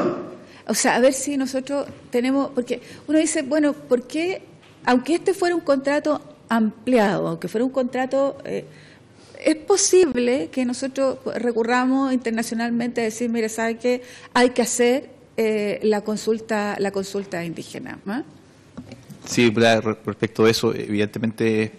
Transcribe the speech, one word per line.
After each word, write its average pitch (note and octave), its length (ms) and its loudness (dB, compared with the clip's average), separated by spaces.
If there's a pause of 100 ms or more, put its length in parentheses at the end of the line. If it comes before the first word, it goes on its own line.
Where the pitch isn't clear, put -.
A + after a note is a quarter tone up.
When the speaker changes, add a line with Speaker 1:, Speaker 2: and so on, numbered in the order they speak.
(680)
Speaker 1:
o A3+ 60 0
sea, B3 220 2
a B3 40 2
ver C4+ 140 4
si C#4+ 240 -4
nosotros C4+ 500 -4 (220)
tenemos, C4 400 0
porque A#3+ 320 -4 (260)
uno D4+ 120 4
dice, D#4+ 220 0
bueno, D4 300 2
¿por - 340 -2
qué, F4 360 -4 (420)
aunque B3+ 320 2
este F4 180 0
fuera F4 220 0
un E4 60 -2
contrato C#4+ 580 0 (300)
ampliado, G#3+ 800 2
aunque E3 180 -6
fuera A3 160 -2
un C4 80 -2
contrato, C4+ 720 -2
eh, - 220 -8 (800)
es D#4 100 2
posible D#4 960 2
que B3+ 140 -2
nosotros C4 540 -2 (160)
recurramos B3 760 0
internacionalmente A#3 880 -2
a A#3 60 0
decir, A#3 240 -4
mire, A3+ 180 -2
¿sabe A3+ 300 -2
qué? B3 240 0 (320)
Hay B3 160 6
que B3+ 140 0
hacer, A#3+ 520 0 (240)
eh, G#3+ 440 0
la G#3+ 180 4
consulta, G#3+ 760 -2
la G3 100 0
consulta G3 560 -6
indígena, - 640 -12
¿ah? A#3 160 -6 (1000)
Speaker 2:
Sí, A#2+ 280 4
la, A2+ 300 4
re-, G#2+ 220 -2
respecto G#2+ 420 0
de A2+ 60 8
eso, A2+ 220 2
evidentemente A2 880 -2
es, G#2+ 160 -6